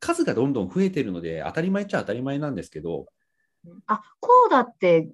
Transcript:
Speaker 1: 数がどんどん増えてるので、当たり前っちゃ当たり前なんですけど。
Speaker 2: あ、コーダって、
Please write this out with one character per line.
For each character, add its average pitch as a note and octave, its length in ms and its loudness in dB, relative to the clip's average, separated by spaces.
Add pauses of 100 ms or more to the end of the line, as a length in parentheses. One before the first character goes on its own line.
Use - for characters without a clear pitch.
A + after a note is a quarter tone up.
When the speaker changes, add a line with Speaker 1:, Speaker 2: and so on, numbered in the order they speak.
Speaker 1:
数 E4+ 240 -2
が - 100 -2
ど B2 120 0
ん C#3+ 60 0
ど A2 120 -2
ん F2+ 40 -6
増 F#3 140 -2
え F#3+ 80 2
て D#3+ 100 -4
る G#2+ 120 -4
の E2+ 80 -8
で、 E2 260 -8
当 - 60 -6
た D#3+ 80 -4
り F#3 100 -2
前 G3+ 140 -2
っ - 20 -10
ち G3+ 80 -6
ゃ C3+ 60 0
当 G2 60 -6
た G#2 80 -4
り B2 80 -6
前 C#3 180 -4
な D3 100 -4
ん A#2+ 60 -6
で E2+ 80 -6
す - 60 -20
け D#2 100 -14
ど。 D#2+ 260 -8 (800)
Speaker 2:
あ、 G#3+ 160 -4 (160)
コ - 120 0 (180)
ー - 20 -4
ダ D4 100 6
っ - 160 -4
て、 E3 380 2